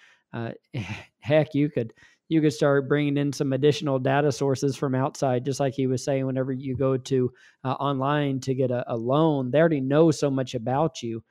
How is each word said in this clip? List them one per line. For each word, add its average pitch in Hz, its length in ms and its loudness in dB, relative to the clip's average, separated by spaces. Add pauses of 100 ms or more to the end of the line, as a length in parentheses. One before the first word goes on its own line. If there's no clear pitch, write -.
(320)
uh, 117 200 -8 (220)
<laughs> - 460 -10
heck, 151 340 2
you 147 160 0
could, 117 220 -4 (360)
you 160 120 2
could 151 140 2
start 139 340 2
bringing 143 300 0
in 143 160 0
some 139 180 -2
additional 139 460 2
data 135 340 2
sources 139 420 0
from 135 200 -2
outside, 131 500 -2
just 135 160 -4
like 135 140 -2
he 135 120 -2
was 127 160 -2
saying, 135 240 -2
whenever 131 260 -2
you 131 220 -6
go 131 220 0
to, 127 340 0 (340)
uh, 131 80 -2
online 139 680 -2
to 135 140 -2
get 127 160 0
a, 123 120 -2 (100)
a 120 40 -2
loan, 135 540 2
they 139 100 4
already 160 220 4
know 151 280 6
so 143 200 0
much 131 240 -2
about 127 480 -2
you. 113 280 -6